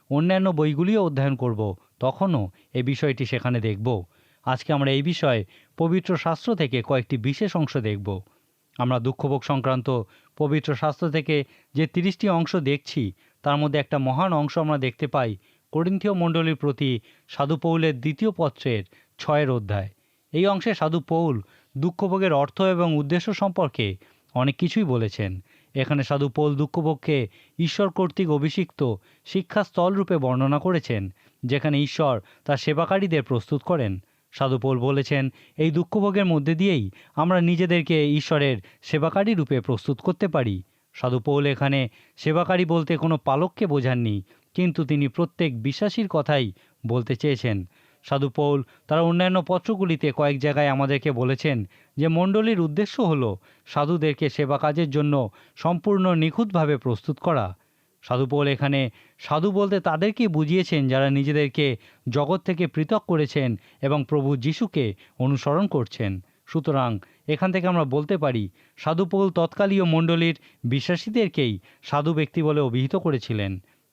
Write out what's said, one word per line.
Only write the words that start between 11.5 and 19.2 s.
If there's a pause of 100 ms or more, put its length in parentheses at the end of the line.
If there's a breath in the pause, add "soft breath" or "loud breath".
যে
তিরিশটি
অংশ
দেখছি, (300 soft breath)
তার
মধ্যে
একটা
মহান
অংশ
আমরা
দেখতে
পাই (360 soft breath)
করিন্থীয়
মণ্ডলীর
প্রতি (280 soft breath)
সাধু
পৌলের
দ্বিতীয়
পত্রের (340 soft breath)
ছয়ের